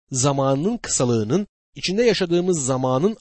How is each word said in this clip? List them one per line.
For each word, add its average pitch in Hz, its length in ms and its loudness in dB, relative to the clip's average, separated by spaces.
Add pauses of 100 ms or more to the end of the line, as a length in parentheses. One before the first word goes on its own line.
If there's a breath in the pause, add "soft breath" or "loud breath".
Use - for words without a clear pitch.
(100)
zamanının 139 680 0
kısalığının, 123 680 0 (280)
içinde 185 280 -2
yaşadığımız 175 640 2
zamanın 131 560 0